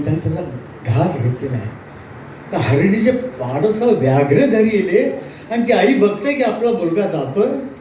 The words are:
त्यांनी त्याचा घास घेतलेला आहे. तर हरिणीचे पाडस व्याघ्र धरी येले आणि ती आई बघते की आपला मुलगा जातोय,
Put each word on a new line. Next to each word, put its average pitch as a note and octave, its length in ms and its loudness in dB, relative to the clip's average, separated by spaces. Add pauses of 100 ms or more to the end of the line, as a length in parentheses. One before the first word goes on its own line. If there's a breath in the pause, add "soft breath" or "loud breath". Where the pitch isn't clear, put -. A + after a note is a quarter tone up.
त्यांनी D#3 160 0
त्याचा - 220 -4 (460)
घास D3+ 300 2
घेतलेला B2 400 -2
आहे. G#2+ 120 -6 (840)
तर - 60 -2
हरिणीचे G#3 540 2
पाडस G#3+ 680 -2
व्याघ्र C#3+ 640 4
धरी G#3+ 280 4
येले G3+ 460 2 (320 loud breath)
आणि A#3 160 0
ती A#3+ 60 4
आई G3+ 200 4
बघते G#3 400 0
की C4+ 100 0
आपला A#3 280 0
मुलगा F3+ 360 0
जातोय, D3+ 400 0 (340)